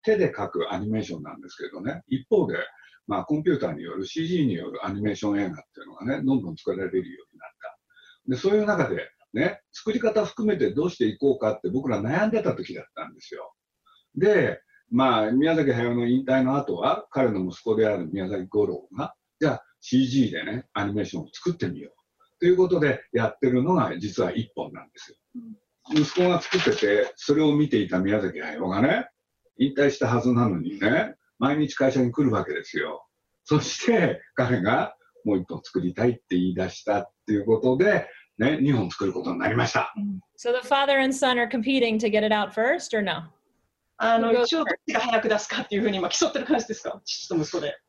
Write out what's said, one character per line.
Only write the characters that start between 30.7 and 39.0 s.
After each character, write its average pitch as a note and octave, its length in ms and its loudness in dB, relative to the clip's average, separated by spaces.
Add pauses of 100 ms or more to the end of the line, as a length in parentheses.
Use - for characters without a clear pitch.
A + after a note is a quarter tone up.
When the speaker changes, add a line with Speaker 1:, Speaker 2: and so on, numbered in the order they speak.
Speaker 1:
ね、 - 380 0 (240)
毎 C#3+ 180 2
日 D3 160 0
会 C3+ 160 4
社 C3 100 2
に B2 120 2
来 D3 100 0
る B2+ 100 4
わ F#2+ 120 0
け D2+ 100 -6
で - 80 -6
す - 160 -8
よ。 - 260 -6 (380)
そ D3+ 160 2
し - 260 -4
て、 G3 380 2 (140)
彼 A#2+ 260 0
が、 A2 320 0 (320)
「も G#2 80 2
う F#2 40 0
一 F2+ 100 -6
本 - 160 -10
作 - 160 -4
り F2+ 120 -4
た A2 140 0
い」 B2 60 6
っ - 20 -4
て - 160 -12
言 F#2 200 2
い F2+ 40 -6
出 F#2 160 -4
し - 140 -18
た G#2 160 0
っ G2+ 100 -14 (160)
て G#2+ 60 -2
い G#2 60 2
う G2+ 80 -2
こ A2+ 120 4
と B2+ 180 2
で、 G3 320 2 (300)
ね、 C3+ 220 2
二 C#3 120 4
本 G2+ 180 0
作 - 160 -6